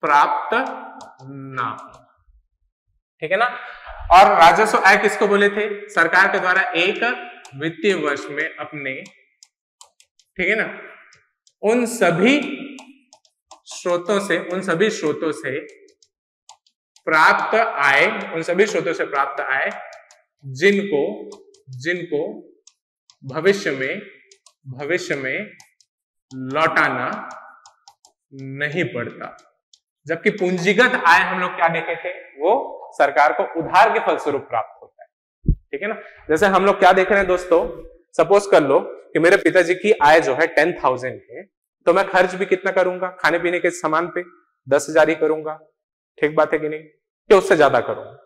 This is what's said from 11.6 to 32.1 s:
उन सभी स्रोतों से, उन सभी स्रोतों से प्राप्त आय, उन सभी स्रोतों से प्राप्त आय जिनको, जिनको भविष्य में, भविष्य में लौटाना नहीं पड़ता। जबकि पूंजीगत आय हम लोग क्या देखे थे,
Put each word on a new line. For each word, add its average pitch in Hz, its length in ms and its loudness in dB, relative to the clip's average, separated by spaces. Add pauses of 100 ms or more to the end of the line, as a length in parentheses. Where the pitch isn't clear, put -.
उन 240 260 0
सभी 190 520 2 (1300)
स्रोतों 175 540 -4
से, 175 260 -2
उन 180 160 -8
सभी 190 300 0
स्रोतों 156 420 -4
से 139 240 -10 (1500)
प्राप्त 170 500 2
आय, 143 500 2 (280)
उन 165 80 -6
सभी 175 240 2
स्रोतों 170 260 -4
से 160 140 -4
प्राप्त 143 360 -4
आय 135 280 -4 (720)
जिनको, 156 840 -2 (480)
जिनको 160 440 -6 (1000)
भविष्य 160 460 0
में, 143 300 -6 (680)
भविष्य 147 460 -6
में 143 360 -8 (800)
लौटाना 135 800 -2 (1200)
नहीं 139 540 -6
पड़ता। 117 500 -10 (680)
जबकि 165 260 -2
पूंजीगत 185 760 0
आय 170 140 8
हम 185 200 -2
लोग 180 160 -4
क्या 170 140 2
देखे 165 260 -4
थे, 180 140 -10